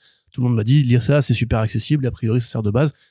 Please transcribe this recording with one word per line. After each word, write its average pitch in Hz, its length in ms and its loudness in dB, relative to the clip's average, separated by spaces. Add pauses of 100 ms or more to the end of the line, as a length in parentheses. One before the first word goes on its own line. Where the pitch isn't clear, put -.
(320)
tout - 80 -8
le 123 60 0
monde 123 100 0
m'a 113 60 0
dit, « 135 220 4
Lire 120 180 2
ça, 143 180 2
c'est 131 140 0
super 113 240 -2
accessible, 120 480 -2
a 113 60 -4
priori, 117 280 -2
ça 117 60 -6
sert 113 160 -6
de 104 80 -2
base. » 143 220 0 (180)